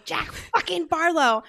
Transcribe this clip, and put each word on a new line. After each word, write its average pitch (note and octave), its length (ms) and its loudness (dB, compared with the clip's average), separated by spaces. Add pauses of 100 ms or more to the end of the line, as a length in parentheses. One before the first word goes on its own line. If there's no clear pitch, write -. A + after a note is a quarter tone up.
Jack - 280 -6
fucking - 540 -2
Barlow. D#4 640 2